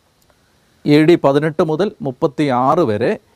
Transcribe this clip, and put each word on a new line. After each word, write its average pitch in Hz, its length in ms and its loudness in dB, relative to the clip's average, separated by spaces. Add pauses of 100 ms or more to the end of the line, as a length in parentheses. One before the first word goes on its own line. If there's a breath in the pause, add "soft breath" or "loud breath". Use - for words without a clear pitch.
(840)
എ 147 180 4
ഡി 170 120 4
പതിനെട്ട് 151 480 0
മുതൽ 165 280 -4 (100)
മുപ്പത്തിയാറ് 143 760 -2
വരെ 123 400 -2 (160 soft breath)